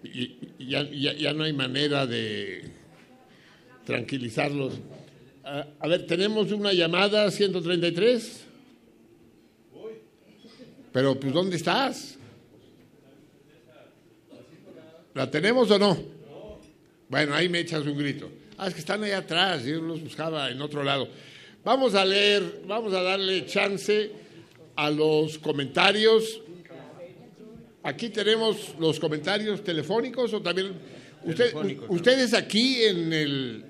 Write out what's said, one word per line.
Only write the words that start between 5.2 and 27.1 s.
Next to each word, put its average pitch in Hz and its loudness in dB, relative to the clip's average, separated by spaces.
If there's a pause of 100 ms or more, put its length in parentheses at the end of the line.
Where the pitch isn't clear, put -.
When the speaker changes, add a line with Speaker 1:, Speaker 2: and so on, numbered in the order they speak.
Speaker 1:
A, 143 -8 (120)
a 151 -4
ver, 175 0
tenemos 190 0
una 202 0
llamada, 190 4
ciento 185 0
treinta 170 0
y 160 0
tres. 226 2 (2500)
Pero, 135 2
pues, 139 -2
¿dónde 180 0
estás? 233 -2 (3000)
¿La 131 -4
tenemos 208 2
o 202 8
no? 196 4 (1120)
Bueno, 143 0
ahí 175 2
me 175 0
echas 160 -4
un 143 -4
grito. 139 -4 (260)
Ah, 190 -6
es 170 -8
que 160 -12
están 202 -4
ahí 208 -2
atrás, 170 0
yo 160 -2
los 165 -6
buscaba 156 -4
en 131 -6
otro 147 -6
lado. 139 0 (560)
Vamos 247 4
a 190 6
leer, 196 4
vamos 208 -2
a 185 2
darle 190 0
chance 202 0 (640)
a 151 2
los 156 2
comentarios. 202 4 (1400)